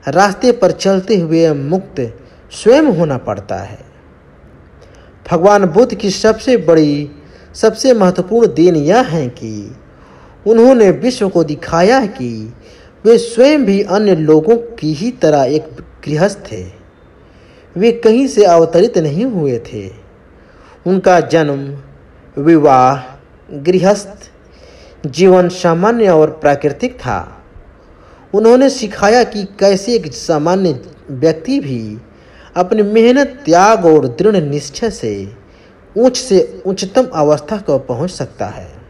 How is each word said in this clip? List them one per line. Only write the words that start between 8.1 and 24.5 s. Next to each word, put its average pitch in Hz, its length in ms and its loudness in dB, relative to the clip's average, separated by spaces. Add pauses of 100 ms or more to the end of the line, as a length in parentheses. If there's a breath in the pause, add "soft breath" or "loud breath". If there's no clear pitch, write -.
देन 165 220 4
यह 160 260 2
है 156 280 -4
कि 110 460 -14 (720 soft breath)
उन्होंने 226 440 6
विश्व 196 380 -2
को 175 140 0
दिखाया 175 600 0
कि 117 480 -10 (520 soft breath)
वे 226 120 6
स्वयं 269 480 2
भी 196 160 0
अन्य 202 340 0
लोगों 156 420 2
की 156 360 -8
ही 190 180 -6
तरह 151 320 0
एक 151 200 -2 (420)
गृहस्थ 170 340 -2 (120)
थे। 92 140 -14 (1120 soft breath)
वे 220 140 2
कहीं 233 360 2
से 208 180 2
अवतरित 170 520 2
नहीं 160 280 -2
हुए 151 340 -4
थे। 101 300 -14 (1000 soft breath)
उनका 185 320 4
जन्म, 143 580 -2 (640)
विवाह, 139 800 2 (360)
गृहस्थ 185 720 -2 (760 soft breath)